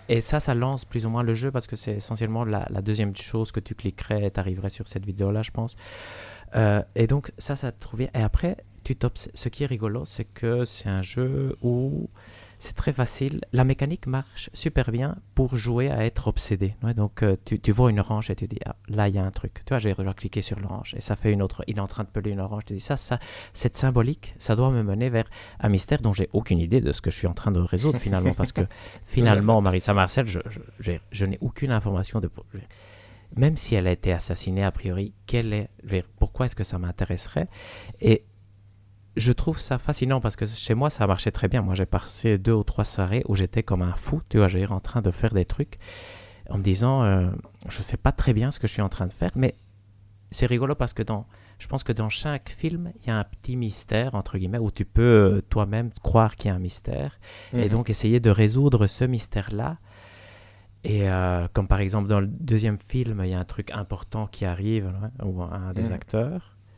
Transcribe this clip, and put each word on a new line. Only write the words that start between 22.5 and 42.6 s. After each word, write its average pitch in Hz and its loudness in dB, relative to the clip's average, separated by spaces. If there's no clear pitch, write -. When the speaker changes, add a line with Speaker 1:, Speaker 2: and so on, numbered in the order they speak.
Speaker 1:
Tu - -12
dis, « 98 -6
Ça, - -4
ça, - -4
cette - -2
symbolique, 127 2
ça - 2
doit 127 4
me 120 2
mener 107 0
vers 113 2
un 107 2
mystère 101 2
dont 113 2
j'ai 95 0
aucune 95 2
idée 85 4
de 110 2
ce - -4
que - -2
je - -10
suis - 0
en 87 -2
train - 0
de 90 2
résoudre 110 0
finalement. » 92 2
Parce - 0
que - 0
Speaker 2:
<laughs> - -20
Speaker 1:
finalement, 110 6
Marissa 92 2
Marcel, 101 4
je, 87 -4
je, 104 -14
j'ai, 90 -4
je 101 0
n'ai 98 -2
aucune 131 -4
information 104 0
de, 92 0
je, - -14
même 143 4
si - 0
elle 92 2
a 90 4
été 92 0
assassinée 92 -2
a 95 2
priori, 98 -4
quelle 117 0
est, 104 -2
je 92 -12
veux 95 0
dire, - -6
pourquoi 123 0
est-ce - -6
que 101 -4
ça 90 -6
m'intéresserait ? 95 -4
Et - 4
je 120 2
trouve - 0
ça - -4
fascinant 131 -2
parce 113 -2
que 113 -4
chez 110 -2
moi, 139 2
ça - -4
a 104 6
marché 98 2
très - 0
bien. 120 2
Moi, 92 0
j'ai 92 2
passé - 0
deux 107 2
ou 107 4